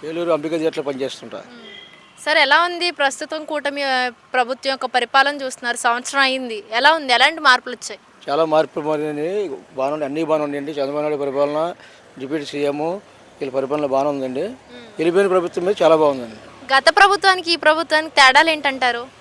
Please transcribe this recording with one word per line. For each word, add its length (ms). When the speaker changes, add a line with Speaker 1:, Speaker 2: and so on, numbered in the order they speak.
Speaker 1:
ఏలూరు 260
అంబికా 260
థియేటర్లో 260
పనిచేస్తుంటా. 540
Speaker 2:
మ్మ్. 880
సార్, 140
ఎలా 260
ఉంది 260
ప్రస్తుతం 540
కూటమి, 380
ఆ, 260
ప్రభుత్వం 640
యొక్క 160
పరిపాలన 560
చూస్తున్నారు, 340
సంవత్సరం 440
అయింది, 520
ఎలా 200
ఉంది, 200
ఎలాంటి 280
మార్పులు 340
వచ్చాయి? 560
Speaker 1:
చాలా 140
మార్పులు 400
మారిందండి, 680
బాగానే 180
ఉంది, 100
అన్నీ 200
బాగానే 200
ఉన్నాయండి. 280
చంద్రబాబు 260
నాయుడు 180
పరిపాలన, 580
డిప్యూటీ 260
సీఎం 340
వీళ్ళ 120
పరిపాలన 340
బాగానే 220
ఉందండి. 340
Speaker 2:
మ్మ్. 400
Speaker 1:
వెళ్ళిపోయిన 300
ప్రభుత్వం 360
మీద 180
చాలా 140
బాగుందండి. 400
Speaker 2:
గత 100
ప్రభుత్వానికి 560
ఈ 40
ప్రభుత్వానికి 580
తేడాలు 360
ఏంటంటారు? 720